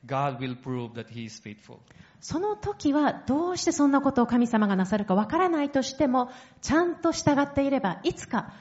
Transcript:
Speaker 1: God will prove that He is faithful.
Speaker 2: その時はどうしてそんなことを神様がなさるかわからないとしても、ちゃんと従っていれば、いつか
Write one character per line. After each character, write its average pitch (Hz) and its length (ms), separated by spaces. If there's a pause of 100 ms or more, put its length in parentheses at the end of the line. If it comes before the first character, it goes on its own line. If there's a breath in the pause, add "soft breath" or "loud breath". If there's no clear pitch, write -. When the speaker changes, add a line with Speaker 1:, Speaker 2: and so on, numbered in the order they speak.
Speaker 1:
God 135 320
will 127 200
prove 123 340
that 113 160
He 113 160
is 107 180
faithful. - 380 (400 loud breath)
Speaker 2:
そ - 200
の 415 160
時 403 380
は 294 320
ど 320 240
う 359 60
し - 80
て 339 80
そ 285 140
ん 277 40
な 277 100
こ 277 100
と 247 120
を 233 40
神 240 200
様 214 220
が 196 60
な 185 120
さ 214 100
る 202 80
か 185 100
わ 208 120
か 294 120
ら 370 120
な 302 120
い 285 80
と 269 120
し 262 100
て 302 160
も、 247 220 (320 loud breath)
ち - 100
ゃ 320 100
ん 349 140
と 330 160
従 294 280
っ 285 120
て 277 120
い 277 60
れ 269 80
ば、 - 260
い 339 100
つ - 120
か - 340